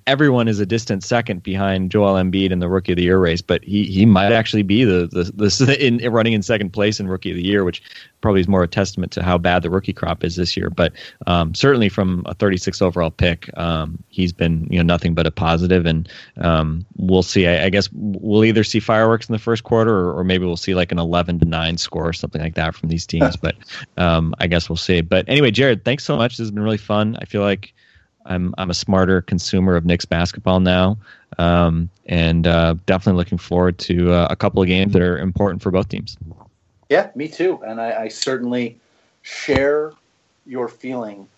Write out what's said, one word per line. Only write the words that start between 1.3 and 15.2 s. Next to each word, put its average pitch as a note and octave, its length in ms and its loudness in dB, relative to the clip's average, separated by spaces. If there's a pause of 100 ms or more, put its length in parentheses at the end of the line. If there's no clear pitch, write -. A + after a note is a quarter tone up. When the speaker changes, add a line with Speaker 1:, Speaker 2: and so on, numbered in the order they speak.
Speaker 1:
behind F#2+ 480 -2
Joel G2+ 240 4
Embiid F#2 360 0
in F2+ 100 -2
the F2 80 -2
Rookie F#2 240 0
of F2 40 0
the F2 60 0
Year F2+ 160 4
race, E2+ 240 2
but F2 200 -2
he, G2+ 220 -2
he F#2+ 220 4
might G2+ 260 6
actually A2 300 2
be G2+ 220 2
the, F2+ 240 2
the, F2+ 160 -2
the G#2 560 2
<laughs> C#3+ 60 2
in, A#2 260 0
running A2+ 200 2
in G#2 100 0
second G2+ 300 -2
place G#2 260 0
in G2 100 -6
Rookie F#2 220 -6
of E2+ 60 -6
the F2 80 -6
Year, G2+ 200 0
which F2 180 -4 (380)
probably G2+ 200 4
is F2+ 80 2
more F#2 160 4
a E2+ 40 -2
testament - 440 -4
to F2 100 -6
how F2+ 160 2
bad F2+ 240 2
the E2+ 80 -4
rookie F#2+ 220 -2
crop E2 320 -4
is E2+ 100 -4
this F2 220 -2
year. F2+ 140 -4
But, E2+ 220 0 (340)
um, E2+ 280 0
certainly B2+ 340 4
from F#2 380 -2
a F2 80 -8
thirty-six F#2+ 480 -2
overall E2+ 300 0
pick, E2+ 440 0
um, E2 520 -4
he's F2+ 240 -2
been, E2 380 -2
you F2+ 80 0
know, E2+ 40 2
nothing E2+ 320 2
but E2 100 0